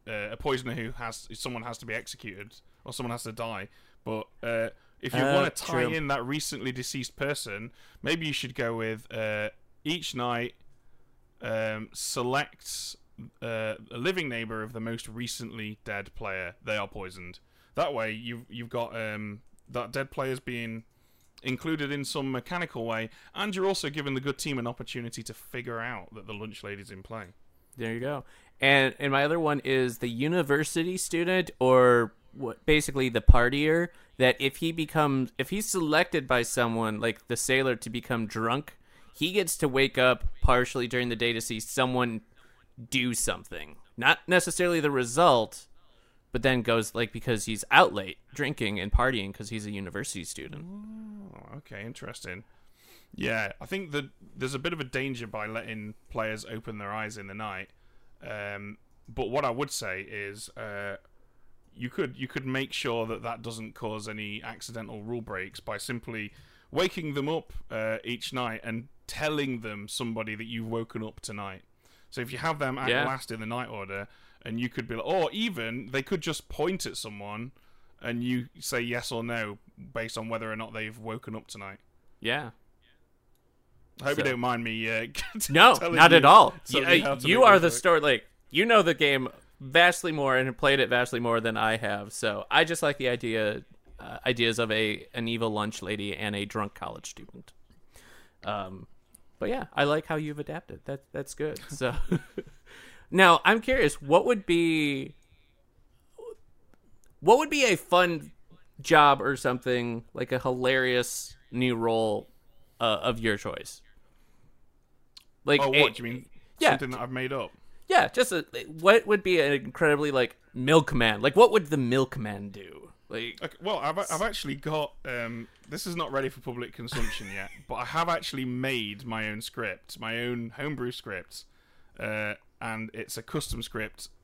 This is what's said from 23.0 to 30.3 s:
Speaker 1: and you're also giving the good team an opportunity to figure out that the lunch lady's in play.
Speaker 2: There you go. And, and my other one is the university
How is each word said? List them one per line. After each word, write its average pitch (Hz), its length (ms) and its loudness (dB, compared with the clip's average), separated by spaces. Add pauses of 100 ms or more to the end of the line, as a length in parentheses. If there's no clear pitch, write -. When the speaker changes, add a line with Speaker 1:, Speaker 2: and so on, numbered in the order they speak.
Speaker 1:
and 202 200 -6
you're 190 120 0
also 185 240 -2
giving 143 240 -4
the 131 60 -4
good 135 180 -4
team 139 200 -4
an 117 80 -4
opportunity 120 580 -10
to 110 100 -14
figure 120 460 -10
out 113 340 -10
that 104 120 -18
the 107 80 -10
lunch 104 280 -12
lady's 101 280 -12
in 95 120 -16
play. 107 240 -12 (500)
Speaker 2:
There 113 160 -4
you 117 80 -6
go. 135 240 -6 (360)
And, 135 400 6
and 143 100 0
my 139 140 4
other 165 160 2
one 147 240 0
is 131 340 0
the 123 100 -4
university 156 880 0